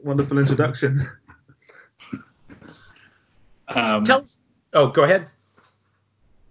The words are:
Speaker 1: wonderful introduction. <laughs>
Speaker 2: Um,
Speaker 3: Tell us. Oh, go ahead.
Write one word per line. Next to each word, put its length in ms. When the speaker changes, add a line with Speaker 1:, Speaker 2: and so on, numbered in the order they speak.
Speaker 1:
wonderful 340
introduction. 640
<laughs> 80
Speaker 2:
Um, 380
Speaker 3:
Tell 160
us. 180
Oh, 160
go 140
ahead. 240